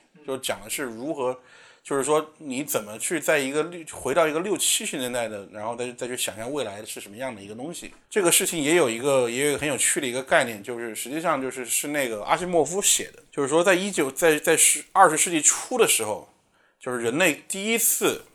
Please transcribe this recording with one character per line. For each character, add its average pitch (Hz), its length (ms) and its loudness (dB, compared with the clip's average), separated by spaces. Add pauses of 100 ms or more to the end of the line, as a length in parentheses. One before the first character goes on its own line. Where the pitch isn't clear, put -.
(280)
就 135 100 -4
讲 110 240 -6
的 113 80 -16
是 151 140 -6
如 123 300 -8
何， 127 260 -4 (440)
就 143 120 -4
是 135 80 0
说 151 340 0
你 139 260 -8
怎 113 200 -2
么 104 140 -12
去 160 220 -4
在 156 180 2
一 135 140 -2
个 151 120 0
六， 170 280 -10
回 - 220 -4
到 160 140 4
一 151 60 -2
个 156 60 -2
六 190 180 -2
七 - 280 0
十 180 120 -6
年 123 140 -4
代 120 160 -2
的， 101 240 -10
然 104 140 -10
后 117 100 -6
再， 123 160 -6
再 120 160 -10
去 123 100 -8
想 101 180 -4
象 113 160 -8
未 143 120 -4
来 101 200 -8
是 - 160 -12
什 - 100 -16
么 101 60 -18
样 123 200 -8
的 98 60 -16
一 101 60 -16
个 107 80 -14
东 143 180 -10
西。 - 200 -14 (160)
这 214 120 0
个 175 100 4
事 185 140 4
情 170 160 -2
也 147 140 4
有 151 140 6
一 113 100 -2
个， 131 300 4
也 127 160 0
有 147 60 2
一 - 20 0
个 127 60 -2
很 143 80 -2
有 135 100 0
趣 - 240 0
的 139 60 -2
一 120 40 -2
个 131 120 -4
概 160 200 4
念， 113 200 -6
就 120 160 -8
是 113 160 -8
实 - 140 -8
际 156 120 -4
上 156 200 0
就 131 80 -4
是， 123 160 -8
是 147 240 -2
那 143 200 0
个 104 140 -6
阿 156 120 2
西 175 100 -4
莫 170 200 2
夫 175 160 -4
写 - 340 0
的， - 160 -20
就 147 100 -4
是 139 60 0
说 160 160 4
在 190 100 6
一 190 180 0
九， 151 200 0
在， 160 280 4
在 156 180 4
十， - 340 4
二 185 180 10
十 156 80 2
世 - 120 2
纪 160 120 2
初 - 360 2
的 208 100 6
时 - 160 2
候， 101 240 -6 (520)
就 127 120 -8
是 123 100 -4
人 120 160 0
类 165 300 2
第 196 200 -6
一 233 100 0
次 180 460 0 (120)